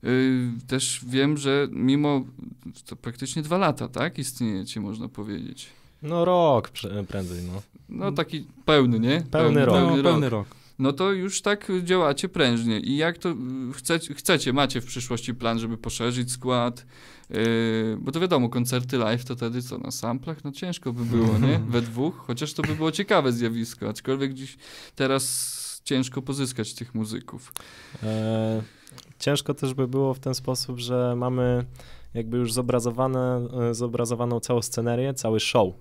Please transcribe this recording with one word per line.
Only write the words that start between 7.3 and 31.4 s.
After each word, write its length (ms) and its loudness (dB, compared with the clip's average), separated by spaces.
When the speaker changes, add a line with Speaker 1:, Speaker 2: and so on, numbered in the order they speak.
Speaker 2:
no. 80 -8
Speaker 1:
No 220 -4
taki 340 -4
pełny, 340 6
nie? 320 2
Speaker 2:
Pełny 340 6
rok. 100 6
Speaker 3:
No, 120 6
Speaker 1:
pełny 160 4
Speaker 3:
pełny 260 4
Speaker 1:
rok. 200 -2
Speaker 3:
rok. 80 -20
Speaker 1:
No 140 2
to 180 2
już 300 -2
tak 300 0
działacie 460 4
prężnie. 500 2
I 180 -2
jak 200 0
to, 120 -2
y, 40 -2
chce-, 420 -2
chcecie, 380 2
macie 280 2
w 40 -10
przyszłości 480 -6
plan, 260 0
żeby 180 -4
poszerzyć 540 -2
skład? 540 0
Y, 680 2
bo 120 -4
to 80 -2
wiadomo, 300 4
koncerty 480 -2
live 280 2
to 100 -6
wtedy 260 -4
co, 160 -8
na 140 -8
samplach? 520 -6
No 80 -8
ciężko 420 -6
by 120 -4
było, 340 4
nie? 260 4
Speaker 2:
<laughs> 60 -4
Speaker 1:
We 100 4
dwóch, 460 -4
chociaż 260 -6
to 100 -2
by 120 0
było 160 0
ciekawe 400 2
zjawisko, 580 -2
aczkolwiek 440 -2
dziś, 240 -14
teraz 880 -2
ciężko 380 -2
pozyskać 520 -4
tych 220 -12
muzyków. 580 -8
Speaker 2:
E, 580 0
ciężko 340 0
też 200 -2
by 140 0
było 260 0
w 60 -6
ten 160 -4
sposób, 440 -4
że 380 0
mamy 480 0